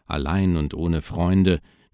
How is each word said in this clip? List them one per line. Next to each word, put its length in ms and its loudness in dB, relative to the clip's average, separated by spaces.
allein 500 0
und 200 -4
ohne 260 -2
Freunde, 580 2